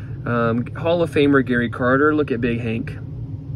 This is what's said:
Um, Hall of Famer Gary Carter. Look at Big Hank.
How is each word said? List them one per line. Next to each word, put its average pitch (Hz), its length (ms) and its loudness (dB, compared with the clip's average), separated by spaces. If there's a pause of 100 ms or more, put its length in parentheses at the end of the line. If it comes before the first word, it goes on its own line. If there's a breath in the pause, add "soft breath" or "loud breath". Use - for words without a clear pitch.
(240 loud breath)
Um, 117 520 0
Hall 170 260 0
of 165 80 0
Famer 143 340 6
Gary 120 280 0
Carter. 135 420 2
Look 147 160 0
at 117 120 -2
Big 117 180 -2
Hank. 117 360 -4 (600)